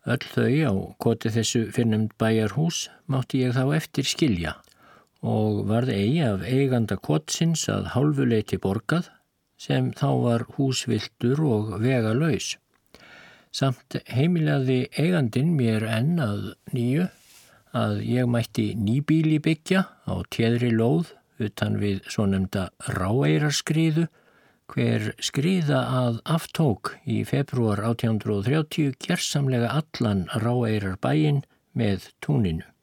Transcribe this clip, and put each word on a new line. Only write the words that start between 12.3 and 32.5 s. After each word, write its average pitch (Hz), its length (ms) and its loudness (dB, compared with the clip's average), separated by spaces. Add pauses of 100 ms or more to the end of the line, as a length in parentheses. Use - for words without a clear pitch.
Samt - 560 -4
heimilaði 139 880 0
eigandinn 156 680 0
mér 110 320 2
enn 143 320 0
að 104 300 -2 (160)
nýju 131 400 0 (680)
að 107 300 -2
ég 120 260 0
mætti 113 440 0
nýbýli 147 680 2
byggja 185 420 0 (200)
á 92 120 -4 (140)
téðri 117 420 2
lóð 120 440 2 (200)
utan 107 460 -2
við 98 240 -2
svonefnda 98 640 0 (160)
Ráeyrarskriðu, 151 1200 0 (640)
hver 113 420 0 (120)
skriða 147 560 0 (160)
að 120 280 0
aftók - 720 -2 (100)
í 110 200 0
febrúar 120 560 0
átján 117 360 0
hundrað 101 240 -2
og 104 60 -2
þrjátíu 151 520 0
gersamlega 131 720 0 (100)
allan 101 460 -2 (180)
Ráeyrar 110 580 0
bæinn 143 420 2 (340)
með 104 320 0 (120)
túninu. 90 440 0 (180)